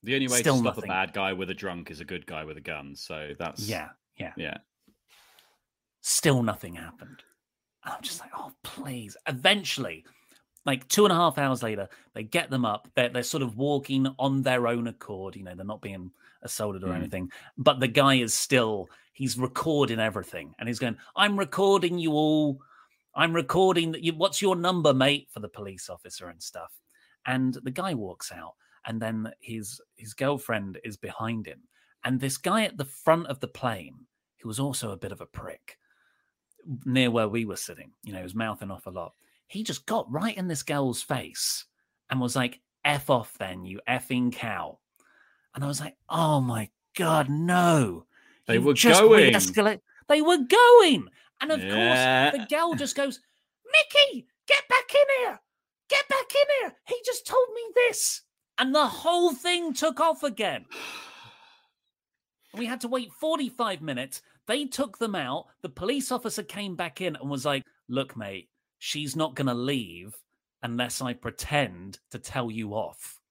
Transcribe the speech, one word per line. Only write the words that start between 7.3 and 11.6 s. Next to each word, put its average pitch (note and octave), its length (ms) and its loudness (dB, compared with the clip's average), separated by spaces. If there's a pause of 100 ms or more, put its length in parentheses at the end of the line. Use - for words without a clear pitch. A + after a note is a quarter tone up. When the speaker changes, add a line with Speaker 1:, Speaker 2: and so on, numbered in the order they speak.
Speaker 2:
And - 100 -10
I'm - 80 -16
just - 180 -10
like, - 160 -20
"Oh, - 160 -12 (100)
please." B2+ 540 -12 (100)
Eventually, C#3 760 -2 (600)
like, C3+ 240 -2
two G#3 160 6
and G3 80 6
a E3+ 40 4
half E3 220 2
hours C3+ 240 0